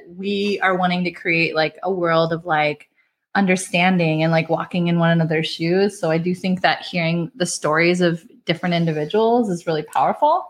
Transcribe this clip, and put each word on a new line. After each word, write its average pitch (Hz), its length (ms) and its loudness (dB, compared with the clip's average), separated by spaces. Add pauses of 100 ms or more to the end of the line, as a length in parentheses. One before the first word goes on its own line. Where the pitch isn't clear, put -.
we 196 540 -4
are 185 140 2
wanting 180 280 0
to 175 80 -2
create, 165 440 -2
like, 156 280 0
a 190 80 -2
world 165 420 2
of, 165 120 -6
like, 151 440 -2 (460)
understanding 180 840 2
and, 165 100 2
like, 160 180 2
walking 170 380 -2
in 170 120 2
one 165 120 4
another's 160 360 2
shoes. 190 520 0
So 160 120 0
I 160 60 2
do 180 180 -2
think 180 260 -2
that 160 220 0
hearing 170 520 -2
the 175 100 -2
stories 170 560 0
of 170 220 0 (220)
different 175 300 -2
individuals 190 720 0
is 170 160 -6
really 156 180 -2
powerful. 294 680 0